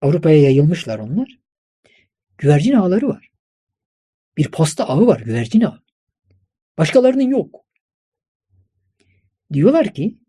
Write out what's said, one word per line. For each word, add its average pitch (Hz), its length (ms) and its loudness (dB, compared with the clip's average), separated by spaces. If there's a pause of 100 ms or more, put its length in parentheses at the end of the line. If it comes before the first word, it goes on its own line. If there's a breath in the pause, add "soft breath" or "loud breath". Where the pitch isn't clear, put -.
Avrupa'ya 156 420 2
yayılmışlar 139 560 0
onlar. 139 400 -8 (1000)
Güvercin 147 340 2
ağları 214 360 0
var. - 200 -8 (1080)
Bir 151 140 -2
posta - 380 -4
ağı 156 180 2
var, 208 140 2
güvercin 113 400 -2
ağı. - 220 -4 (960)
Başkalarının 254 520 2
yok. - 360 -6 (1900)
Diyorlar 214 420 2
ki 156 240 -8 (100)